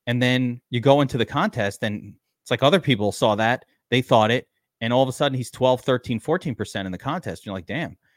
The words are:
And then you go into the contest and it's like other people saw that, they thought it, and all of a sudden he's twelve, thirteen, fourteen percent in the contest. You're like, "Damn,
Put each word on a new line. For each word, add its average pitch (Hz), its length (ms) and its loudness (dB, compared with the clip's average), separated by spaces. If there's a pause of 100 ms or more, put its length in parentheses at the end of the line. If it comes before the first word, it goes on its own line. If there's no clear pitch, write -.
And 123 140 0
then 123 480 0
you 123 100 -2
go 139 220 6
into 135 160 0
the 117 80 2
contest 135 580 -4
and 104 320 -6 (260)
it's - 100 -6
like 123 120 -2
other 160 160 6
people 104 320 0
saw 107 240 2
that, 113 300 0 (260)
they 123 100 2
thought 110 300 4
it, 123 160 -2 (320)
and 117 140 -4
all 131 100 4
of 131 60 -2
a 127 40 -4
sudden 139 240 -2
he's 123 140 -8
twelve, 127 300 2
thirteen, 123 380 -2
fourteen 151 360 -4
percent 101 300 -8
in 92 60 -6
the 90 60 -8
contest. 131 480 -8
You're 98 100 -8
like, 92 100 -10
"Damn, 139 320 -8 (200)